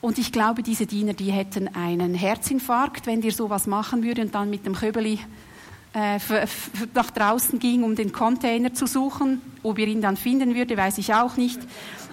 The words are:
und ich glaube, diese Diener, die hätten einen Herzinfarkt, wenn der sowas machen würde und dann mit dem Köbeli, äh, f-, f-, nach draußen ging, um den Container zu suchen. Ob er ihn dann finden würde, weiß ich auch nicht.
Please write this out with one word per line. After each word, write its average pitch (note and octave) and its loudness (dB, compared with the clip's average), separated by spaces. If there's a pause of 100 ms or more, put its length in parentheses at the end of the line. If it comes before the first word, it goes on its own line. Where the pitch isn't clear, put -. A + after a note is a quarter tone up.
und A#3 0
ich A#3 0
glaube, A3 2
diese A3 0
Diener, G#3 0
die G3 -2
hätten G3 -2
einen F3 0
Herzinfarkt, A#3+ 0
wenn A3+ 2
der A3 0
sowas G#3 -2
machen G#3+ 0
würde A#3 0
und G#3 -4
dann G3+ 0
mit G3+ -6
dem F#3+ -2
Köbeli, G#3+ 0 (760)
äh, G#3 0
f-, G3+ -4
f-, G#3+ -2 (240)
nach A#3+ 2
draußen A3+ 2
ging, B3 4
um A3 2
den G#3 -2
Container B3 2
zu B3+ -2
suchen. C4+ 0 (240)
Ob G#3+ 0
er G#3+ 2
ihn G#3+ 0
dann G3 2
finden B3 2
würde, A#3+ 0
weiß G3 0
ich G3+ 0
auch A#3+ 4
nicht. B3 0 (540)